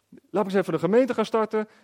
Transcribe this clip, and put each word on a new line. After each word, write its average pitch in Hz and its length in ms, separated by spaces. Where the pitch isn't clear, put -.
laat - 360
me 196 40
eens 190 100
even 175 140
een 156 60
gemeente 226 340
gaan 220 120
starten. 214 420